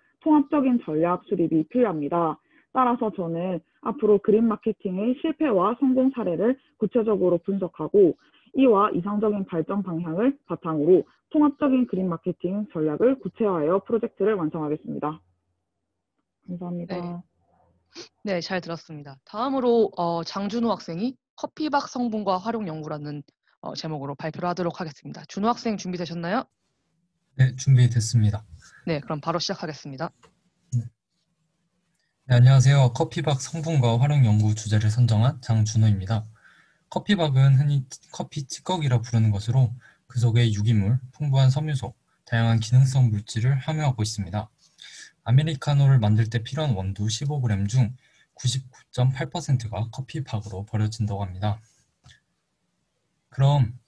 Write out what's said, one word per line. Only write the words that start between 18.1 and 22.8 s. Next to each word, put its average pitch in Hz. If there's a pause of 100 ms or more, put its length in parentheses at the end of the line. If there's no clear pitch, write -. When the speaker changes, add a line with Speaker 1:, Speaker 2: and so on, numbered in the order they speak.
Speaker 2:
네, 190
잘 180
들었습니다. 151
다음으로, 240
어, 170
장준호 208
학생이 208 (200)
커피박 285
성분과 214
활용 214
연구라는, 151 (380)